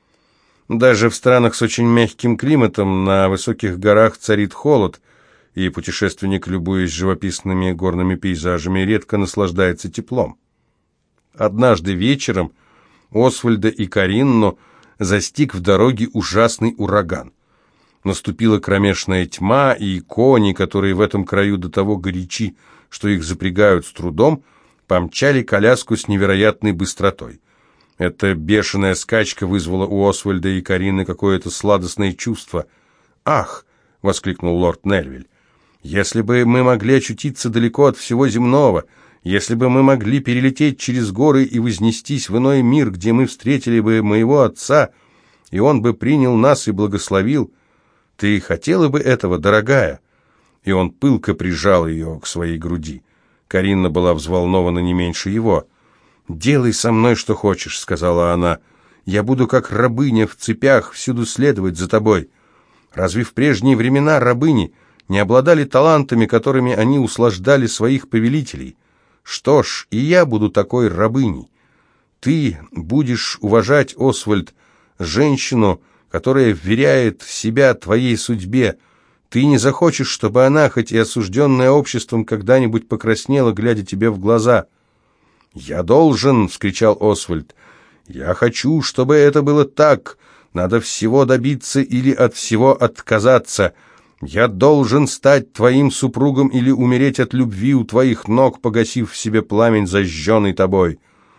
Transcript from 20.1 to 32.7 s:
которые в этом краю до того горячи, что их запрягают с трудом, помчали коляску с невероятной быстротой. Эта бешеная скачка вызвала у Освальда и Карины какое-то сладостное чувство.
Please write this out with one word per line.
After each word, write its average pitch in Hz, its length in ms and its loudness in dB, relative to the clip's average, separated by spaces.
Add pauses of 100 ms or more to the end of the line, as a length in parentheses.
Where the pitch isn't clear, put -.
которые 95 420 -2
в 98 60 0
этом 101 240 -2
краю 101 320 0
до 87 120 -8
того 101 280 -2
горячи, 92 580 -8 (340)
что - 180 -8
их 95 160 0
запрягают 92 600 0
с - 60 -20
трудом, 104 520 -2 (440)
помчали 117 560 0
коляску 110 520 0
с - 120 -6
невероятной 101 640 0
быстротой. 95 720 -6 (560)
Эта 90 360 -2
бешеная 95 600 0
скачка 107 500 -4
вызвала 92 400 -2
у 101 220 0
Освальда 95 420 -2
и 95 120 -4
Карины 95 440 -2
какое-то 95 460 -2
сладостное 98 600 -2
чувство. - 520 -8 (580)